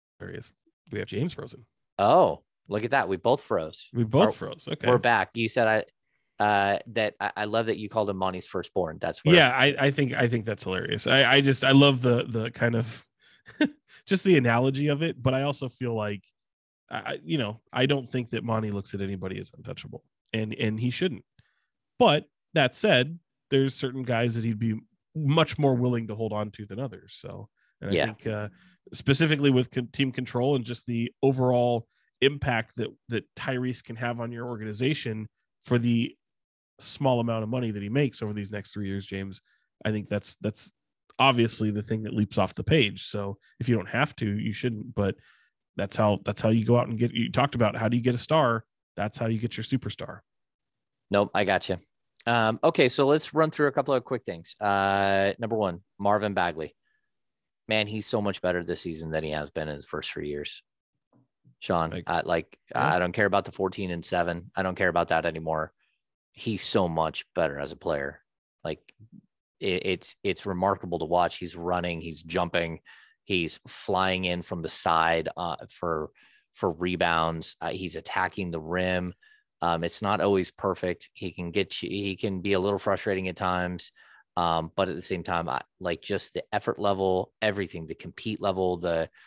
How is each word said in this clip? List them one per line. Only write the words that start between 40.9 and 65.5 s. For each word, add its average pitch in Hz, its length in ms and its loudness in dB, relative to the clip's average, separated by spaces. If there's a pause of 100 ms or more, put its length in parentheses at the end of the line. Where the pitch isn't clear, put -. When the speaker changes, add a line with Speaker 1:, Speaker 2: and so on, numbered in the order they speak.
Speaker 1:
obviously 117 540 4
the 104 120 -4
thing 110 200 -4
that 104 100 -8
leaps - 240 0
off 95 180 2
the 175 80 -6
page. 104 420 2
So 101 320 -6 (220)
if 120 100 0
you 117 60 6
don't 95 140 -2
have 135 280 0
to, 113 80 -2 (120)
you 110 140 -2
shouldn't, 117 420 -4
but 98 220 2 (640)
that's 98 180 -4
how, 104 300 4
that's - 160 -4
how 113 80 4
you 113 160 4
go 120 120 6
out 120 100 2
and 113 100 -4
get, 117 160 0
you 113 180 -2
talked - 240 2
about 113 220 2
how 113 100 0
do 120 80 0
you 117 80 0
get 123 120 2
a 120 40 -4
star? 123 460 2 (320)
That's 107 200 -4
how 117 100 -2
you 113 120 0
get 113 160 -4
your 117 80 -8
superstar. - 560 -6 (880)
Speaker 2:
Nope. 101 240 2
I 101 120 2
got 92 240 2
you. 92 80 -2 (480)
Um, 113 380 2
okay. 143 260 6
So 139 160 2
let's 151 280 2
run 156 180 2
through 147 160 0
a 135 40 0
couple 139 220 0
of 123 100 0
quick 123 220 -6
things. 85 340 -10
Uh, 98 800 2
number 113 160 -4
one, 95 260 -2 (180)
Marvin 101 340 2
Bagley, 82 420 -2 (920)
man, 107 200 0
he's 107 180 -6
so 110 160 0
much 101 200 -2
better 90 220 0
this 85 180 -6
season 80 300 -8
than 78 120 -2
he 78 80 -6
has 76 180 -4
been 78 200 -6
in 73 60 -8
his 73 100 -14
first - 260 -8
three 76 180 -8
years. 73 340 -8 (960)
Sean, 82 320 0
Speaker 1:
Like, 87 160 -8
Speaker 2:
I, 85 140 0
like, - 360 -2 (140)
Speaker 1:
yeah. 69 240 2
Speaker 2:
I 90 40 2
don't 90 140 0
care 104 120 2
about 98 200 2
the - 80 -14
fourteen 95 380 -4
and 85 120 -6
seven. 87 520 -2
I 95 80 0
don't 92 120 -2
care 92 140 2
about 85 200 2
that 82 160 2
anymore. 80 460 -4 (640)